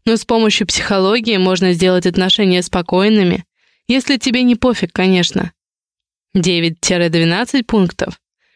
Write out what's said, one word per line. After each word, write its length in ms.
но 120
с 80
помощью 420
психологии 720
можно 340
сделать 340
отношения 560
спокойными — 840
если 280
тебе 260
не 100
пофиг, 380
конечно. 600
Девять-двенадцать 1300
пунктов. 540